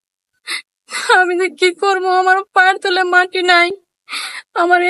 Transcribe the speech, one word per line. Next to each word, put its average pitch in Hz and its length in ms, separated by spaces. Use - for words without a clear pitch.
আমি 359 200
যে 370 60
কি 359 100
করবো, 381 260
আমার 381 160
পায়ের 381 280
তলে 370 200
মাটি 359 280
নাই, 349 160
আমার 349 180